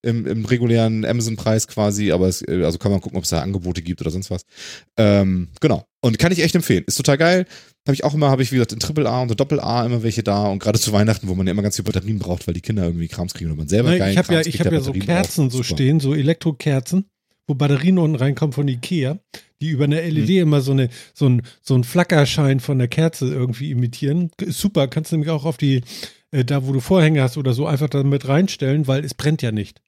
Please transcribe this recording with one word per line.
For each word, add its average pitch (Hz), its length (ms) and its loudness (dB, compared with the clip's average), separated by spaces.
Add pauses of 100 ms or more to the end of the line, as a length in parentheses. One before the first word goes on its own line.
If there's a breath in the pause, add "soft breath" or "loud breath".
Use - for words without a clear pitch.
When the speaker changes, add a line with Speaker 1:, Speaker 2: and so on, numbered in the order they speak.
Speaker 1:
im, 117 240 -2
im 107 180 -2
regulären 113 600 2
Amazon-Preis 113 600 0
quasi, 104 460 0
aber 92 160 4
es, 90 180 -2
äh, 85 180 -2
also 82 140 0
kann 101 140 0
man 95 80 2
gucken, - 180 -10
ob's - 120 -4
da 82 100 0
Angebote 90 400 -4
gibt 85 220 -8
oder 80 80 -2
sonst 92 200 -8
was. 90 120 -6 (560 loud breath)
Ähm, 98 500 4 (120)
genau. 123 260 0 (160)
Und 113 160 2
kann 170 120 4
ich 175 120 0
echt 165 120 2
empfehlen. 120 320 2
Ist - 100 -4
total 139 200 2
geil. 175 300 2 (400 loud breath)
Hab 139 80 2
ich - 100 -6
auch 147 80 2
immer, 147 180 2
hab 131 100 4
ich, 127 120 0
wie 131 40 0
gesagt, 120 180 2
in 113 60 -10
Triple 151 280 -2
A 123 140 0
und 120 80 -2
in 110 80 0
Doppel 143 220 0
A 117 260 -2
immer 120 160 0
welche 113 200 -2
da. 104 260 0
Und 98 100 -2
gerade 107 200 0
zu 104 140 0
Weihnachten, 104 360 2
wo 92 60 -2
man 92 120 0
ja 90 60 0
immer 101 100 0
ganz 104 140 -2
viel 95 100 -6
Batterien 104 320 -2
braucht, 90 280 -4
weil 87 80 -4
die 87 60 -4
Kinder 104 240 -2
irgendwie 85 240 -2
Krams - 240 -8
kriegen 82 180 -6
oder 76 60 -4
man 76 120 -6
selber 113 200 4
Speaker 2:
Nein, 180 100 2
Speaker 1:
geilen 98 140 0
Speaker 2:
ich 131 60 2
hab 175 80 2
ja, 175 80 0
Speaker 1:
Krams 160 120 2
Speaker 2:
ich 170 100 -6
Speaker 1:
kriegt, 170 100 0
Speaker 2:
hab - 40 4
Speaker 1:
der 160 100 2
Speaker 2:
ja 131 40 -6
so 139 80 -4
Speaker 1:
Batterien 98 140 -4
braucht. 175 180 0
Speaker 2:
Kerzen 139 260 0
so 123 120 -2
Speaker 1:
Super. 117 120 -4
Speaker 2:
stehen, 143 260 2
so 135 140 0
Elektrokerzen, 151 920 -2 (400)
wo 143 80 -2
Batterien 143 440 2
unten 156 180 2
reinkommen 135 360 0
von 143 160 -2
Ikea, 135 500 -4 (440 loud breath)
die 160 80 -4
über 143 140 0
eine 151 180 2
L 165 160 -2
E 107 80 2
D 185 100 2
Speaker 1:
Mhm. 180 60 4
Speaker 2:
immer 151 180 4
so 135 120 -2
eine, 131 180 2 (240 loud breath)
so 143 160 2
ein, 120 120 2 (200 loud breath)
so 139 120 0
ein 123 80 4
Flackerschein 139 760 2
von 135 180 -2
der 123 100 0
Kerze 160 440 -2
irgendwie 127 380 -4
imitieren. 139 680 -2
Ist - 220 -6
super, 170 260 0
kannst 156 240 -6
du 165 60 0
nämlich 151 140 -2
auch 147 160 -4
auf 160 100 -4
die, 135 260 2 (480 loud breath)
äh, 131 140 0
da 135 220 -2
wo 139 80 -2
du 131 60 0
Vorhänge 156 420 4
hast 127 160 -2
oder 131 160 0
so, 143 120 -2
einfach 151 220 0
damit 139 400 0
reinstellen, 147 580 0
weil 135 180 0
es 127 100 -8
brennt 143 280 -2
ja 117 80 -2
nicht. 107 380 -6